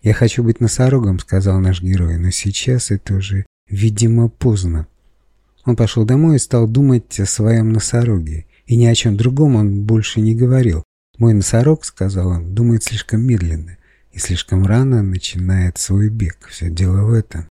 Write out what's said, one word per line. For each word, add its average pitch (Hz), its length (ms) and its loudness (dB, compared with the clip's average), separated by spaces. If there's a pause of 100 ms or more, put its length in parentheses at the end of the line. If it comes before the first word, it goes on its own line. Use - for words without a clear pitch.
"Я 107 120 2
хочу 120 300 0
быть 113 160 0
носорогом", — 117 600 0
сказал 95 400 0
наш 92 220 0
герой, 90 360 -2
"но 90 140 0
сейчас 120 580 -4
это 101 240 -4
уже, 98 320 -4 (240)
видимо, 113 600 2
поздно". 90 580 -2 (760)
Он 123 120 0
пошёл 110 300 0
домой 147 320 2
и - 20 2
стал 117 280 0
думать 127 520 0
о 98 80 -2
своём 110 440 0
носороге, 104 760 -2 (180)
и 117 100 0
ни 120 100 6
о 117 100 4
чём 107 200 0
другом 131 400 2
он 101 280 0
больше 110 360 0
не 110 140 2
говорил. 120 500 2 (360)
"Мой 117 160 4
носорог", — 120 500 2
сказал 95 440 -4
он, — 87 260 -4
"думает 117 280 2
слишком 110 380 -4
медленно 87 560 -2 (340)
и - 60 -18
слишком 95 480 -2
рано 120 380 2
начинает 92 760 -2
свой 101 320 0
бег. 110 400 -6
Всё 87 200 -8
дело 92 340 0
в 113 100 2
этом". 85 440 -4